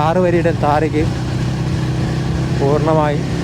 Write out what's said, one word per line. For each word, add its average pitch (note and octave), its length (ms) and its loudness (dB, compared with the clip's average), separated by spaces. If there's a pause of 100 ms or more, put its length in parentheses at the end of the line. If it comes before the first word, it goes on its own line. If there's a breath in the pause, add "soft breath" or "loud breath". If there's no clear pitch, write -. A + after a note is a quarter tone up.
ആറ് E3 220 2
വരിയുടെ E3+ 280 2 (120)
താരക്ക് D3 380 0 (1600)
പൂർണ്ണമായി D3+ 560 2 (240)